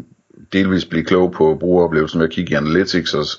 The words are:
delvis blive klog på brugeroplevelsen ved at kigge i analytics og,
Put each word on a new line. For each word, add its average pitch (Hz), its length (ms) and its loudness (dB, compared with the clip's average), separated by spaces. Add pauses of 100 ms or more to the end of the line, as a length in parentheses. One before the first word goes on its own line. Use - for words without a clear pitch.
(540)
delvis 95 320 0
blive 82 200 -4
klog 90 260 2
på 78 280 2
brugeroplevelsen 85 600 2
ved 80 80 2
at 80 60 -10
kigge 87 180 -6
i 78 40 0
analytics 80 580 0
og, 76 120 -2 (140)